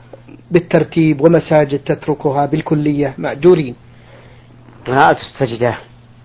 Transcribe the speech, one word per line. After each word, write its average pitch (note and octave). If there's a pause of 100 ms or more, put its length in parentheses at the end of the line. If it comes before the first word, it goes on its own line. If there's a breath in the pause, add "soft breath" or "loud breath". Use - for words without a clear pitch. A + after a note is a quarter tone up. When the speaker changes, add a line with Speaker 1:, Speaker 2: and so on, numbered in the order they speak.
(500 loud breath)
Speaker 1:
بالترتيب D#3+
ومساجد D3+
تتركها C#3+
بالكلية D3
مأجورين؟ D3 (1120 soft breath)
Speaker 2:
قراءة C#3+
السجدة، A#2 (460)